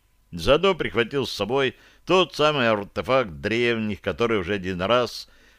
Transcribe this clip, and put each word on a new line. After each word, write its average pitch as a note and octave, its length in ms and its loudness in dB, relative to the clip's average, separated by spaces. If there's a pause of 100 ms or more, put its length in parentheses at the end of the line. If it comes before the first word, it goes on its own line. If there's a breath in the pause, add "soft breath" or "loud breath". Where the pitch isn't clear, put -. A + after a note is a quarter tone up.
(320)
Заодно D3 440 2
прихватил A#2+ 500 -2
с - 60 -6
собой B2 440 -2 (300 soft breath)
тот F3+ 300 2
самый D3 340 2
артефакт G2+ 720 0
древних, A2 600 -2
который A2+ 380 0
уже G2+ 140 -2
один F#2 280 -4
раз A#2 460 0 (320 soft breath)